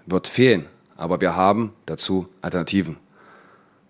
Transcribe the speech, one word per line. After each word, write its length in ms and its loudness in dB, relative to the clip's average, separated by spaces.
wird 240 -4
fehlen, 360 4
aber 240 -4
wir 160 0
haben 380 2
dazu 440 -4
Alternativen. 540 -2